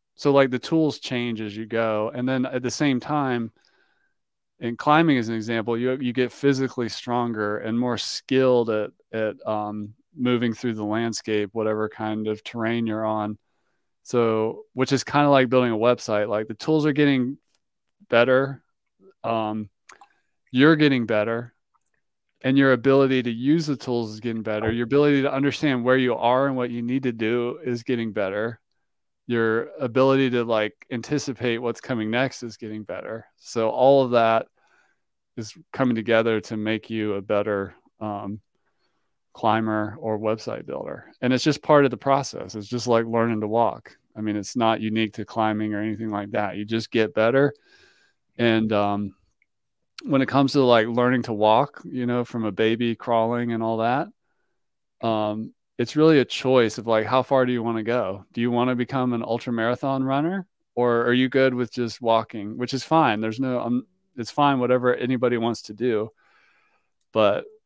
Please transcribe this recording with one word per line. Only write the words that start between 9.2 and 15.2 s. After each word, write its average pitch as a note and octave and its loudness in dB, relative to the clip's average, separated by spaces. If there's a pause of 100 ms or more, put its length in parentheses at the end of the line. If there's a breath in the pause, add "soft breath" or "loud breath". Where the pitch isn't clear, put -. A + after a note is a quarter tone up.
um, G#2+ -6 (200)
moving B2 0
through A#2+ -4
the G#2+ -6
landscape, G#2+ -4
whatever G#2+ -2
kind G#2+ -6
of G#2+ -6
terrain A#2 -4
you're A2 -4
on. G#2+ -4 (640)
So, A2+ 0 (100)
which C3 0
is C3 0
kinda D3 2